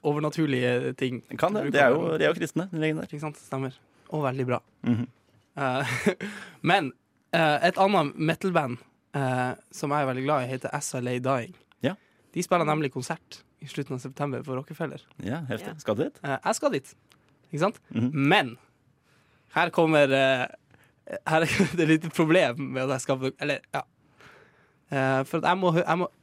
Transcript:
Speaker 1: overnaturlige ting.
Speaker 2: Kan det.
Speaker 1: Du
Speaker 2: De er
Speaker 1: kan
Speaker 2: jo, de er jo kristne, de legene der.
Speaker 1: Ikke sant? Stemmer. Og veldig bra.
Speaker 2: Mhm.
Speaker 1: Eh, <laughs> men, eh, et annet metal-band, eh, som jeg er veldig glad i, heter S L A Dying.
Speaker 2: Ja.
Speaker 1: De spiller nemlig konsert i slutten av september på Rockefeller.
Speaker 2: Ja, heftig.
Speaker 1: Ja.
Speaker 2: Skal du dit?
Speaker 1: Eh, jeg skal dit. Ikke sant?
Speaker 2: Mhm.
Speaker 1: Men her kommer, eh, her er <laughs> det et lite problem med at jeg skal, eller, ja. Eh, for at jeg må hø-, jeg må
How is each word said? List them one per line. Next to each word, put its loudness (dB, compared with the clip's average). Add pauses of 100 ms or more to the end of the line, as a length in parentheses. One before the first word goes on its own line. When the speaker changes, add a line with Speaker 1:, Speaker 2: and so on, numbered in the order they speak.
Speaker 1:
overnaturlige 0
ting. -4 (160)
Speaker 2:
Kan 2
det. -2
Speaker 1:
Du -2
Speaker 2:
De 4
er 8
Speaker 1:
kan 4
Speaker 2:
jo, -2
de 2
er 4
jo -4
kristne, -4
de -6
legene -2
der. -8
Speaker 1:
Ikke -10
sant? -8
Stemmer. -8 (380)
Og -2
veldig 0
bra. 0 (220)
Speaker 2:
Mhm. 0 (500)
Speaker 1:
Eh, -2 (400)
<laughs> -14
men, 2 (400)
eh, 4
et 2
annet 4
metal-band, 0 (360)
eh, 0 (180)
som -6
jeg 0
er 0
veldig -4
glad 0
i, -8
heter -6
S -6
L -4
A -2
Dying. -2 (280)
Speaker 2:
Ja. 0 (360)
Speaker 1:
De -6
spiller 2
nemlig 0
konsert -10 (180)
i -18
slutten -8
av -8
september -6
på -8
Rockefeller. -8 (160)
Speaker 2:
Ja, -6 (100)
heftig. -8
Speaker 1:
Ja. -18
Speaker 2:
Skal -2
du -2
dit? -6
Speaker 1:
Eh, -4
jeg 0
skal -2
dit. -6 (600)
Ikke -6
sant? 0 (100)
Speaker 2:
Mhm. 0
Speaker 1:
Men 2 (1000)
her 2
kommer, 6
eh, 2 (800)
her 2
er 2
<laughs> 0
det -2
et 4
lite 2
problem 4 (180)
med -2
at -2
jeg -2
skal, -2
eller, -4 (140)
ja. -4 (1080)
Eh, 2
for -4
at -6
jeg 4
må 2
hø-, 2
jeg 0
må -2 (160)